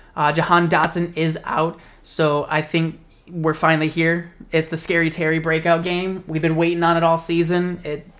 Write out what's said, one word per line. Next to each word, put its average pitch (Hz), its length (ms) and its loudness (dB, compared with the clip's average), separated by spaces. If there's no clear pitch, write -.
Uh, 151 180 2
Jahan 170 360 2
Dotson 170 480 0
is 160 280 0
out, 170 360 -2
so 147 480 0
I 156 100 0
think 160 400 -2
we're 160 240 0
finally 156 340 2
here. 170 460 -2
It's 160 140 2
the 165 100 -6
Scary 165 320 0
Terry 160 300 0
breakout 165 440 0
game. 180 440 -4
We've 156 160 -4
been 160 140 2
waiting 170 260 2
on 170 140 4
it 165 60 0
all 165 140 4
season. 175 680 0
It, 151 220 -8